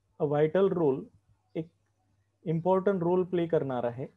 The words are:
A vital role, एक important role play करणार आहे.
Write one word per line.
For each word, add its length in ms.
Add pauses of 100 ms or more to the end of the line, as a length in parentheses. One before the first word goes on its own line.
(200)
A 60
vital 440
role, 320 (540)
एक 120 (800)
important 580
role 200
play 240
करणार 360
आहे. 340